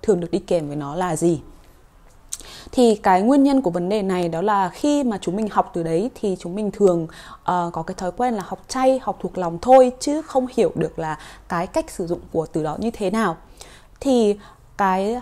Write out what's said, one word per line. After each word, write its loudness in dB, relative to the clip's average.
thường 2
được -6
đi -2
kèm -2
với -6
nó -6
là -2
gì. 2
Thì 6
cái 4
nguyên 4
nhân 4
của 0
vấn -4
đề 0
này 0
đó -4
là 2
khi 0
mà -2
chúng -4
mình -2
học 0
từ -2
đấy -2
thì -4
chúng -10
mình -4
thường, 2
ờ, -2
có -8
cái -10
thói -6
quen -2
là -6
học -10
chay, 2
học -6
thuộc -6
lòng -4
thôi, 8
chứ -2
không -2
hiểu 4
được -4
là -6
cái -2
cách -4
sử -8
dụng -4
của -2
từ -4
đó -4
như -4
thế -4
nào. 0
Thì 4
cái 0